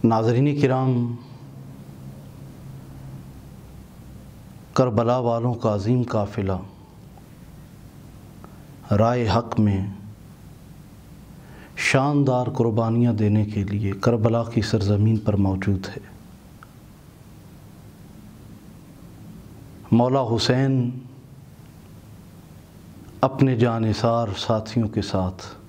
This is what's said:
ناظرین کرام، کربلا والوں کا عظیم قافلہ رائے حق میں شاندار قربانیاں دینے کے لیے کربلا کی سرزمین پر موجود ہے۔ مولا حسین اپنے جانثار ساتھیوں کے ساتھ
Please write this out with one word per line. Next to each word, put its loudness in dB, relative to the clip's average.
ناظرین 4
کرام، 2
کربلا 4
والوں 2
کا 0
عظیم 2
قافلہ -2
رائے 4
حق 0
میں 4
شاندار 4
قربانیاں 2
دینے 4
کے -2
لیے -2
کربلا 4
کی 0
سرزمین 4
پر 0
موجود 0
ہے۔ -12
مولا 4
حسین 2
اپنے 4
جانثار 2
ساتھیوں 0
کے -2
ساتھ -2